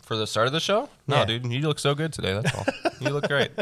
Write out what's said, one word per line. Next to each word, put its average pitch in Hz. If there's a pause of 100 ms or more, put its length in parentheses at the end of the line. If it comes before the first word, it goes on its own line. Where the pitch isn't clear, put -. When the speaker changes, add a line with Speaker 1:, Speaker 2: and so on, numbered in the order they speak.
Speaker 1:
For 113
the 110
start 110
of 131
the 156
show? 208 (200)
No, 139
Speaker 2:
Yeah. 123
Speaker 1:
dude, 113
you 123
look 147
so 143
good 156
today, -
that's 147
all. 98
Speaker 2:
<laughs> -
Speaker 1:
You 127
look 147
great. 143 (120)